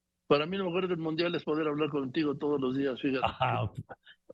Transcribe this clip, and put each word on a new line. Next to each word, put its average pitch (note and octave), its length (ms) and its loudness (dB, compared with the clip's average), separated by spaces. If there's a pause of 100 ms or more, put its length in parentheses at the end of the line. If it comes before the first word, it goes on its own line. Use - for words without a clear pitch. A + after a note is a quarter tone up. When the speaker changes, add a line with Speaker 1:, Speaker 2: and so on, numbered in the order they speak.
(280)
Speaker 1:
Para D3 180 6
mí F#3 100 -4
lo G3 100 -2
mejor F#3 220 0
del F3 120 -2
Mundial D#3+ 360 0
es C#3+ 80 -4
poder D#3 240 0
hablar D3 220 0
contigo C#3+ 480 0
todos D3 240 0
los C3 160 0
días, C3+ 240 0
fíjate. C3 240 2
Speaker 2:
Ajá, A#2 440 0 (640)